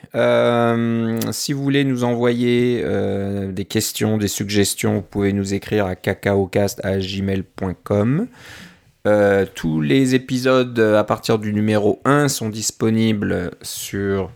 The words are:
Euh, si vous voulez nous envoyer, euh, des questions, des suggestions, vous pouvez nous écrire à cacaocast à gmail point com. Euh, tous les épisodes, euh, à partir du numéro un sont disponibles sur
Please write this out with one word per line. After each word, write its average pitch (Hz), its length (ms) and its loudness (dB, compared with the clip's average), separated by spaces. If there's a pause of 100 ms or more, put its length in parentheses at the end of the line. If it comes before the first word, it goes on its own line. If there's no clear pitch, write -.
(140)
Euh, 117 1040 2 (120)
si - 200 -6
vous 139 120 -4
voulez 139 200 2
nous 127 200 0
envoyer, 120 800 2
euh, 98 680 -2
des 95 140 -6
questions, 110 540 -2
des 104 80 0
suggestions, 104 680 -2
vous 104 60 -2
pouvez 101 320 -2
nous 101 220 -2
écrire 101 320 -2
à 92 80 -6
cacaocast 98 880 0
à 95 140 -2
gmail 95 420 -4
point 90 420 -8
com. 123 440 0 (800)
Euh, 101 480 4
tous 78 260 -2
les 131 320 2
épisodes, 127 640 0
euh, 107 220 6
à 104 40 4
partir 110 360 0
du 107 140 -4
numéro 107 520 2
un 143 220 4
sont 113 220 -4
disponibles 107 1000 -2 (140)
sur 98 720 -4